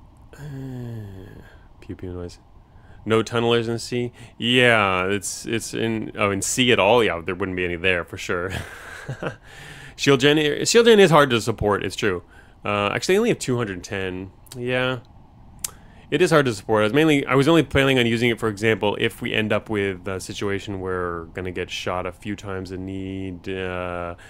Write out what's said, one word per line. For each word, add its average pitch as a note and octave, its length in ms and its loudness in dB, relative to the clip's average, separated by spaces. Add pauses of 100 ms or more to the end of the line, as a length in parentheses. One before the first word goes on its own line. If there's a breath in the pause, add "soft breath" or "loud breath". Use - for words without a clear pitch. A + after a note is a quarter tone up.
(340)
<sighs> - 60 -20 (1400 loud breath)
Pew F#2+ 140 -14
pew F2+ 160 -12
noise. F2+ 280 -12 (680 soft breath)
No A2 140 4
tunnelers A#2 460 0
in A#2 100 -4
C? A#2+ 340 -4 (280 loud breath)
Yeah, A2+ 640 4
it's, G2 400 -4
it's A2+ 300 -4
in, A2+ 420 -4
oh, G#2 140 2
in G2 100 -2
C B2 300 2
at G#2 80 4
all? A2 240 6
Yeah, E2+ 200 0
there F#2 120 -6
wouldn't F#2 200 -4
be F2+ 80 -2
any F2 120 -2
there F2 280 0
for G2 140 -14
sure. F#2 320 -4 (580 loud breath)
<laughs> - 880 -12
Shield C#3 240 4
gen, D3 460 2
shield A#3 220 6
gen A3 120 8
is F3+ 120 8
hard C#3+ 180 6
to A#2+ 100 4
support, G#2 460 0
it's G2 100 -6
true. F#2 280 -2 (420 loud breath)
Uh, G#2 260 2
actually, F#3 240 0
I - 40 4
only A#3 100 0
have E3 80 2
two B2 200 -2
hundred G2 260 -6
ten. F#2+ 480 -8 (260)
Yeah. B2+ 420 -2 (1080 loud breath)
It D3 120 2
is F3 100 2
hard D3 160 6
to A#2+ 60 0
support. G#2+ 280 0
I - 40 4
was G#2+ 80 0
mainly, D3 340 4
I C3 80 0
was C#3 120 4
only E3 140 6
planning C3+ 380 2
on A#2 80 4
using A#2 240 2
it, G#2+ 80 -2
for A2+ 100 -2
example, G#2 500 0
if A2+ 220 -2
we A#2+ 120 -6
end A2 200 0
up G#2 160 -2
with G2 380 -2
a F#2+ 120 -6
situation G2 640 -6
where F2+ 380 -4
we're E2 60 -12
gonna F2+ 260 -10
get F2 180 -6
shot F2+ 380 -6
a F2+ 40 -8
few G2+ 240 -10
times F#2+ 360 -10
and F#2 160 -10
need, F#2+ 600 -10
uh, F2+ 680 -6 (140 loud breath)